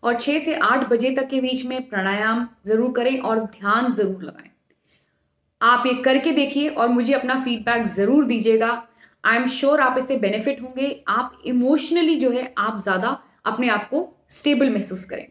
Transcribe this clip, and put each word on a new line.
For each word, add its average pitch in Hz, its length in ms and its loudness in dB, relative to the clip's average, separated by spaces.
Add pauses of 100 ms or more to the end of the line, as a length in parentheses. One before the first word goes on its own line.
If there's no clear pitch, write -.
और 240 120 0
छः 285 240 0
से 302 180 -2
आठ 247 320 2
बजे 240 220 2
तक 262 180 -2
के 269 120 0
बीच 254 240 -4
में 254 240 -8
प्राणायाम 208 580 -2 (180)
ज़रूर 226 300 0
करें 247 240 0
और 220 200 0
ध्यान 220 500 -2
ज़रूर 190 340 -2
लगाएं। - 260 -18 (1120)
आप 240 260 4
ये 262 60 2 (100)
करके 269 280 2
देखिए 285 380 0
और 240 200 0
मुझे 247 240 2
अपना 254 300 0
feedback 233 440 -2
ज़रूर 233 400 4
दीजिएगा। 226 440 2 (520)
I 220 100 4
am 247 180 2
sure 285 280 2
आप 254 180 2
इससे 262 220 -2
benefit 233 420 -2
होंगे। 254 280 -4 (200)
आप 247 360 -4
emotionally 311 720 2
जो 254 160 2
है 254 280 -4
आप 214 200 -2
ज़्यादा 196 380 -2 (280)
अपने 233 240 -2
आप 208 200 -2
को 320 180 -4 (240)
stable 277 380 2
महसूस 196 360 -4
करें। - 260 -12